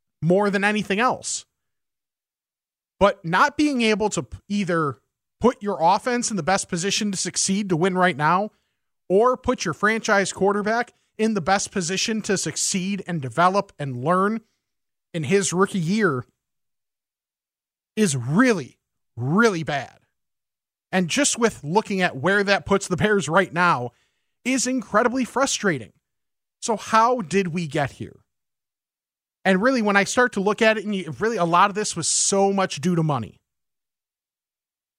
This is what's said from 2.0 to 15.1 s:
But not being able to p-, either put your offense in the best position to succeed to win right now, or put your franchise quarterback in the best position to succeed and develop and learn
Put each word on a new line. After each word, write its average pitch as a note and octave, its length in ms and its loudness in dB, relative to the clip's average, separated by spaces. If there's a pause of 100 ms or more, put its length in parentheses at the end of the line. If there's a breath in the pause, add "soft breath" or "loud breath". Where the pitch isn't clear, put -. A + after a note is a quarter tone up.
But G3 240 2
not G3 340 2
being D4 240 0
able G#3+ 280 0
to F3 140 -6
p-, - 140 -16 (120)
either E3+ 500 -2 (400)
put A#3 240 0
your G3 180 -4
offense A3+ 480 2
in A3+ 60 -6
the E3+ 80 -4
best F#3+ 240 0
position G3 440 -4
to F#3 60 -6
succeed F#3+ 520 -2
to F3 80 0
win F#3 200 0
right F3+ 200 2
now, F3 340 0 (560)
or A#3+ 300 4
put - 260 -2
your E3 100 -4
franchise G#3 600 0
quarterback G#3 600 -2 (240)
in A3 160 0
the G3+ 80 -2
best F#3+ 300 0
position F#3+ 520 -4
to G3 140 0
succeed F#3 680 -4
and E3+ 140 -4
develop F3+ 580 0
and B2+ 240 -8
learn F#3+ 380 0 (720)